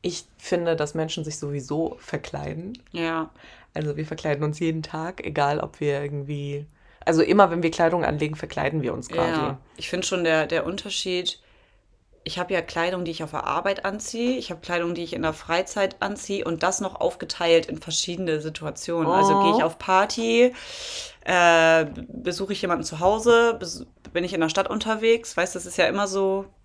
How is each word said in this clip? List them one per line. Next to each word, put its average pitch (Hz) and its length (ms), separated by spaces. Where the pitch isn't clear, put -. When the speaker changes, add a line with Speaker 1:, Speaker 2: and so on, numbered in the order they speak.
Speaker 1:
ich 175 240
finde, 170 380
dass 151 180
Menschen 160 300
sich 151 160
sowieso 143 600
verkleiden. 151 760
Speaker 2:
Ja. 165 380
Speaker 1:
Also 151 220
wir 156 100
verkleiden 151 380
uns 151 160
jeden 160 240
Tag, 160 420
egal 147 360
ob - 180
wir 143 240
irgendwie, 143 640
also 160 160
immer 196 280
wenn 170 140
wir 165 80
Kleidung 165 320
anlegen, 151 320
verkleiden 147 460
wir 123 120
uns - 160
quasi. 165 300
Speaker 2:
Ja, 139 180
ich - 120
find 180 160
schon 180 200
der, 160 220
der 165 180
Unterschied, 185 760
ich - 140
hab 180 120
ja 180 100
Kleidung, 175 420
die 165 80
ich 165 120
auf 151 80
der - 140
Arbeit 185 380
anziehe, 233 540
ich - 140
hab 165 100
Kleidung, 175 340
die 170 80
ich 165 100
in 165 100
der 160 100
Freizeit 185 680
anziehe 202 440
und 165 180
das 190 180
noch 190 200
aufgeteilt 165 640
in 156 140
verschiedene 170 600
Situationen. 156 720
Also 196 240
Speaker 1:
Oh. 196 80
Speaker 2:
gehe 196 140
ich 254 60
auf 165 160
Party, 233 760
äh, 165 600
besuche 190 460
ich - 80
jemanden 170 240
zu 156 160
Hause, 233 580
bes-, - 260
bin 175 100
ich 180 100
in 165 80
der 160 80
Stadt 190 200
unterwegs, 220 680
weißt, 175 200
das 180 100
ist 175 120
ja 175 100
immer 202 200
so 196 380